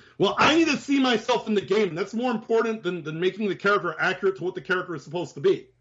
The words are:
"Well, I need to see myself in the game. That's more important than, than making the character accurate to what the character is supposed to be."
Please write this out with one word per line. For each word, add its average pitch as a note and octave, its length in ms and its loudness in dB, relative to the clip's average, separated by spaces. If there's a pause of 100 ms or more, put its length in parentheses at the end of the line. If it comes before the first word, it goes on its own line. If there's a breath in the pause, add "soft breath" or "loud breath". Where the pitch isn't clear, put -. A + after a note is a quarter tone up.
(200 loud breath)
"Well, F#3+ 180 2
I A#3+ 180 4
need E4 120 4
to C#4 100 2
see C#4 220 0
myself B3 480 2
in G#3+ 80 0
the F#3+ 60 2
game. F#3 340 0
That's G3 180 -4
more A#3+ 160 -2
important A3+ 540 0
than, F3 180 -4
than D#3 180 -8
making F#3+ 300 0
the E3+ 60 -2
character F3 440 0
accurate F#3 380 0
to D#3 60 -10
what F#3 100 -4
the E3+ 80 -10
character F3+ 320 -4
is D3 100 -10
supposed D#3+ 300 -8
to D3+ 60 -14
be." - 280 0 (140)